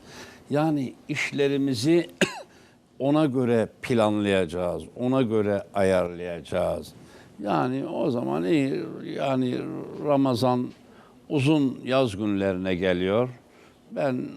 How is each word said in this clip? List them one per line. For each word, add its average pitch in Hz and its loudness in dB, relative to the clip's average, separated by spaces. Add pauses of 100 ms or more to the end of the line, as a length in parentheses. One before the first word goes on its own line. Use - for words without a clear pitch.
(500)
Yani 147 0 (160)
işlerimizi 139 0 (440)
<coughs> - -20
ona 147 4
göre 120 2 (120)
planlayacağız, 95 2 (160)
ona 131 2
göre 104 0 (100)
ayarlayacağız. 87 0 (500)
Yani 139 0
o - -2
zaman 131 -2
iyi, 151 0 (200)
yani 131 -2 (480)
Ramazan 127 2 (600)
uzun 139 2
yaz 123 0
günlerine 98 0
geliyor. 92 2 (640)
Ben 135 -4 (120)